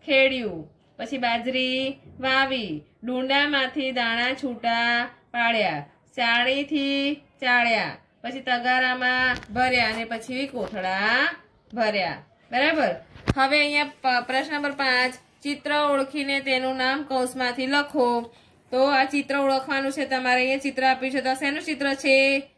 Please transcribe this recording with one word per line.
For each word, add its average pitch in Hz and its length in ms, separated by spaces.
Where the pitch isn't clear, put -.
ખેડ્યું, 254 640
પછી 254 220
બાજરી 254 800
વાવી, 262 640
ડુંડામાંથી 262 880
દાણા 240 420
છૂટા 240 760
પાડ્યા, 214 540
ચાળીથી 277 960
ચાળ્યા, 233 840
પછી 254 180
તગારામાં 254 960
ભર્યા 247 360
અને 226 160
પછી 233 420
કોથળા 214 800
ભર્યા. 208 480
બરાબર. 269 440
હવે 269 220
અહીંયા 294 260
પ-, 247 420
પ્રશ્ન 294 280
નંબર 285 160
પાંચ, 254 440
ચિત્ર 285 300
ઓળખીને 277 680
તેનું 262 360
નામ 262 260
કૌંસમાંથી 254 640
લખો. 247 680
તો 254 140
આ 269 200
ચિત્ર 277 320
ઓળખવાનું 269 560
છે 285 120
તમારે. 254 360
અહીંયા 262 180
ચિત્ર 262 260
આપ્યું 262 280
છે, 269 80
તો 254 100
આ 262 40
શેનું 285 280
ચિત્ર 277 320
છે? 269 640